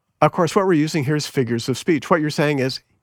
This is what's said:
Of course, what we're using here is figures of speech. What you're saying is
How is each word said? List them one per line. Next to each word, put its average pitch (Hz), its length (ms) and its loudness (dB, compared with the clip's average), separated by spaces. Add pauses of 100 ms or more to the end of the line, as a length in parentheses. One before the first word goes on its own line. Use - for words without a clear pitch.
(200)
Of 151 100 6
course, 170 240 0
what 202 100 2
we're 190 100 2
using 151 300 0
here 151 120 0
is 147 100 -4
figures 117 420 -2
of 127 80 -2
speech. 156 320 -2
What 175 120 2
you're 151 100 -2
saying 147 300 0
is 131 220 -4 (200)